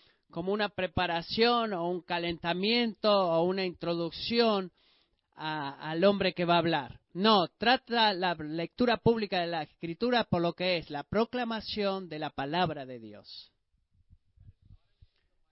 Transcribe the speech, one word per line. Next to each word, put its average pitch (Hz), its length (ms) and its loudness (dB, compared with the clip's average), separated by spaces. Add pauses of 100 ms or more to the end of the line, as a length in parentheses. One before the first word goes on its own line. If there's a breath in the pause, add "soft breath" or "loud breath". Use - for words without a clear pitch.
(300 soft breath)
como 170 200 -6
una 208 200 0
preparación 190 1040 0
o 170 160 -2
un 180 100 -4
calentamiento 180 1120 0
o 170 320 4
una 190 220 0
introducción 180 1040 0 (640 soft breath)
a, 147 560 -6
al 165 140 0
hombre 196 280 4
que 175 140 -2
va 170 80 4
a 175 40 6
hablar. 160 420 -2 (120)
No, 190 360 4 (100)
trata 226 560 2
la 175 220 0
lectura 170 600 -2
pública 214 460 2
de 170 60 -2
la 160 160 -4
Escritura 226 600 -2
por 175 160 0
lo 170 140 0
que 180 240 0
es 147 100 -8
la 143 140 -8
proclamación 208 1080 -4
de 156 100 -10
la 151 120 -4
palabra 147 560 -2
de 127 120 -12
Dios. 104 540 -18 (2000)